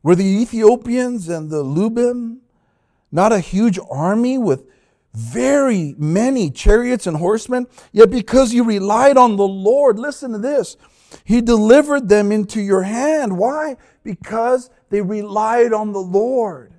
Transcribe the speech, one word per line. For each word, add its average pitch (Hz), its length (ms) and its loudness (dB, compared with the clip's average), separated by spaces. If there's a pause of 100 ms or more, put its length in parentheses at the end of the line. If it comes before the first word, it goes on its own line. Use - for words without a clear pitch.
"Were 170 140 4
the 190 80 0
Ethiopians 233 1040 0
and 160 200 -8
the 151 140 -4
Lubim 226 760 -2 (760)
not 196 200 2
a 214 60 2
huge 190 400 -2 (100)
army 214 480 -2
with 180 280 -2 (500)
very 214 840 -2
many 196 540 -2
chariots 233 560 0
and 160 120 -4
horsemen? 226 500 -4 (240)
Yet 208 180 8
because 247 420 0
you 240 120 2
relied 226 520 2
on 247 200 4
the 202 100 2
Lord," 208 500 2
listen 262 360 -10
to 214 60 -8
this, 247 380 -4 (460)
"he 233 180 2
delivered 240 680 4
them 208 240 2
into 214 280 -4
your 196 220 0
hand." 233 560 -4
Why? 277 380 -4 (260)
Because 233 680 -6 (200)
they 208 120 -2
relied 214 720 -2
on 214 200 -4
the 196 100 -6
Lord. 196 760 -4